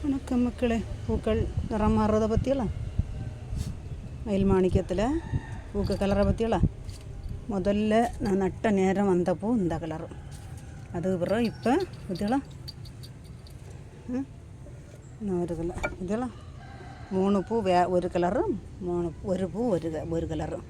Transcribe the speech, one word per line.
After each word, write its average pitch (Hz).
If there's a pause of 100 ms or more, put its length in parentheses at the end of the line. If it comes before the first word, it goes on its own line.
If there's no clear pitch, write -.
வணக்கம் 269
மக்களே, 233 (300)
பூக்கள் 226 (280)
நிறம் 220
மாறுறத 214
பத்தியெல்லாம், 247 (1500)
மயில் 196
மாணிக்கத்துல 185 (720)
பூக்கள் 196
கலரை 202
பத்தியெல்லாம். 196 (880)
முதல்ல 208 (240)
நான் 196
நட்ட 190
நேரம் 190
வந்த 180
பூ 214 (100)
இந்த 165
கலரு, 160 (880)
அது 180
பிறகு 202
இப்ப 247 (320)
பத்தியெல்லாம், 208 (1700)
ம், 269 (920)
இன்னும் 190
ஒரு 170
கலர். 175 (200)
இதெல்லாம் 233 (840)
மூணு 196
பூ 226
வே-, 180 (120)
ஒரு 175
கலரு, 185 (440)
மூணு, 175 (200)
ஒரு 185
பூ 214 (140)
ஒரு 160
க-, 151 (140)
ஒரு 160
கலரு. 160